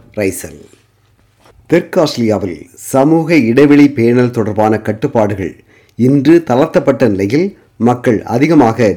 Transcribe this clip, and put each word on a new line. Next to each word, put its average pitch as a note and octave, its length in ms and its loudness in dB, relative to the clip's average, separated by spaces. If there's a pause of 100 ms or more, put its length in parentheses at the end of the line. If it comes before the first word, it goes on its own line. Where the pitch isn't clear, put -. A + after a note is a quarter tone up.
(180)
ரைசல். F#2 400 -6 (1120)
தெற்கு F3 340 0
ஆஸ்திரேலியாவில் G#2 520 -4 (360)
சமூக D#3+ 440 2 (140)
இடைவெளி C#3+ 360 4 (120)
பேணல் A#2+ 400 0
தொடர்பான G#2+ 500 -2
கட்டுப்பாடுகள் G#2 680 -4 (540)
இன்று C#3+ 260 4 (160)
தளர்த்தப்பட்ட C3+ 600 0
நிலையில் G#2 340 -2 (440)
மக்கள் B2 280 -2 (160)
அதிகமாக B2 640 2